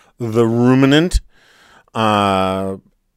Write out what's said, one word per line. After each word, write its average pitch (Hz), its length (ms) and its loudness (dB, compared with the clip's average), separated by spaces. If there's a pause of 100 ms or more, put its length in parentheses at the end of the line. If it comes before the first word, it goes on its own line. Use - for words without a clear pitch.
(180)
The 117 280 0
Ruminant, 135 760 2 (720)
uh, 98 840 -2 (400)